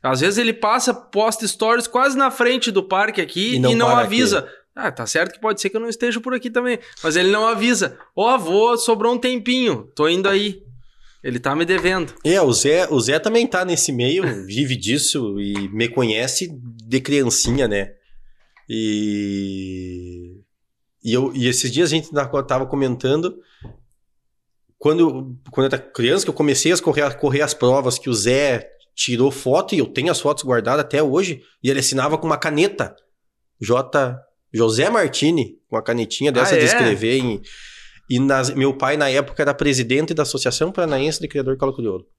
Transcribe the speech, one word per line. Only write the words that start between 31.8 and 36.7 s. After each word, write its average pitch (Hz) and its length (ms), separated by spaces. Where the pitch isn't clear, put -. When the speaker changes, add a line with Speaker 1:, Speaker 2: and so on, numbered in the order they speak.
Speaker 2:
com 165 100
uma 151 100
caneta. 156 580
J, 127 580
José 113 360
Martini, 160 680
com - 80
a 110 60
canetinha 120 500
dessa 127 240
Speaker 1:
Ah, - 20
Speaker 2:
de 151 60
Speaker 1:
é? 156 40
Speaker 2:
escrever. 120 500